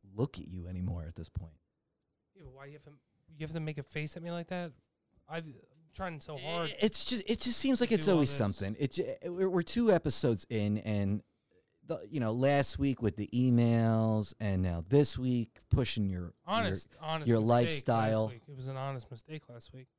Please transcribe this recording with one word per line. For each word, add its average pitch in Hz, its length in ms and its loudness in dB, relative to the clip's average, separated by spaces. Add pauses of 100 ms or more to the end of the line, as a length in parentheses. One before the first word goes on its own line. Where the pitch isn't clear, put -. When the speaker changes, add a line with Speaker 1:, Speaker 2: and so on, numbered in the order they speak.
(160)
Speaker 1:
look 123 220 -4
at 85 100 -14
you 87 180 -10
anymore 90 400 -4
at 82 80 -14
this 82 140 -12
point. 82 240 -12 (840)
Speaker 2:
Yeah, 190 100 -20
but 131 100 -20
why 139 120 -20
you 143 60 -18
have 147 120 -20
to, 147 60 -20 (480)
you 156 80 -6
have 156 80 -8
to 165 60 -4
make 156 180 -6
a 139 40 -8
face 151 340 -8
at 165 60 -12
me 170 80 -8
like 170 180 -8
that? 175 240 -6 (560)
I've, 165 180 -8
I'm 147 60 -16 (420)
trying 175 260 -8
so 151 160 -12
hard 165 340 -4
Speaker 1:
I-, - 100 -10
it's 214 240 2
just, 240 220 -2
it 226 140 0
just 247 180 0
seems 262 220 2
like 240 100 4
Speaker 2:
to 233 60 4
Speaker 1:
it's 160 80 2
Speaker 2:
do 185 60 4
all 180 60 8
Speaker 1:
always 143 140 4
Speaker 2:
this. 143 80 -2
Speaker 1:
something. 101 400 0
It 139 140 -2
j-, 131 320 -4
we're, 175 240 0
we're 175 140 2
two 233 300 2
episodes 131 580 2
in, 104 280 0
and 104 440 0 (640)
the, 147 140 -6 (100)
you 147 100 -2
know, 110 120 0
last 135 460 2
week 139 240 0
with 107 140 2
the 104 180 -4
emails, 117 1040 4
and 98 220 0
now 85 260 -2
this 143 300 4
week 123 420 -2 (100)
pushing 117 380 2
your, 90 240 -6 (140)
Speaker 2:
Honest, 190 460 -2
Speaker 1:
your, - 100 -20
Speaker 2:
honest 156 260 -4
Speaker 1:
your 117 120 6
Speaker 2:
mistake 110 80 2
Speaker 1:
lifestyle. 120 760 2
Speaker 2:
last 110 80 -6
week. 117 160 -16
It 143 80 -16
was 131 120 -10
an 135 80 -8
honest 135 340 -8
mistake 151 380 -14
last 120 240 -20
week. 131 140 -18 (120)